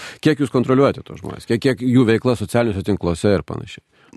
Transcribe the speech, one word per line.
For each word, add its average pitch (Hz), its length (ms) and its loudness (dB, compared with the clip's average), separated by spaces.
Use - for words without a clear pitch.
Kiek 151 180 2
jūs 139 160 -2
kontroliuojate 131 480 2
tos - 180 -18
žmonės? 73 260 -14
Kiek, 117 140 0
kiek 127 220 0
jų 123 240 4
veikla 113 320 2
socialiniuose 104 480 -2
tinkluose 95 480 0
ir 87 80 0
panašiai? - 420 -14